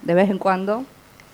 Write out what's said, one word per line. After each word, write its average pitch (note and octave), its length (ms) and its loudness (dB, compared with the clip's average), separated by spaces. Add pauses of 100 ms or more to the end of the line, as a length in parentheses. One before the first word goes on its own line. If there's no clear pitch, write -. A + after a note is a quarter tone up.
de E3+ 120 0
vez F#3+ 160 4
en F#3+ 80 -2
cuando, G3 460 -2 (500)